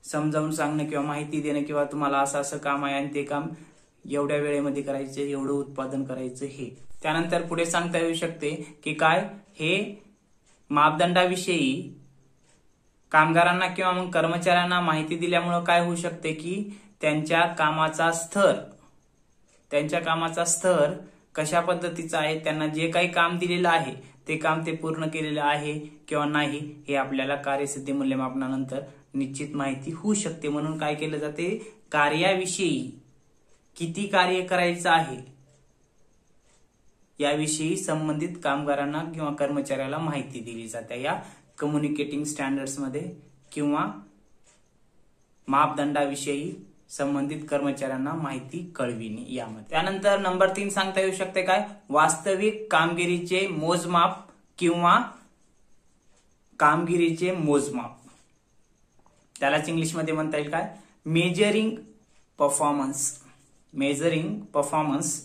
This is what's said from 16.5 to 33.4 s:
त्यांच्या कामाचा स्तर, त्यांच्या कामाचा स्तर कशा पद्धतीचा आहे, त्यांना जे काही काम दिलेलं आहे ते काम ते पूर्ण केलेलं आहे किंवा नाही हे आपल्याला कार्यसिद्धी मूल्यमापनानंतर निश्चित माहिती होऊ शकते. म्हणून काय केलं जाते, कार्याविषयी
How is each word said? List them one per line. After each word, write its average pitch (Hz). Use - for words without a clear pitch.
त्यांच्या 156
कामाचा 160
स्तर, 185
त्यांच्या 156
कामाचा 165
स्तर 170
कशा 160
पद्धतीचा 170
आहे, 156
त्यांना 156
जे 156
काही 175
काम 175
दिलेलं 175
आहे 160
ते 160
काम 160
ते 165
पूर्ण 160
केलेलं 151
आहे 147
किंवा 147
नाही 147
हे 143
आपल्याला 135
कार्यसिद्धी 139
मूल्यमापनानंतर 131
निश्चित 139
माहिती 139
होऊ 208
शकते. 160
म्हणून 156
काय 151
केलं 151
जाते, 151
कार्याविषयी 165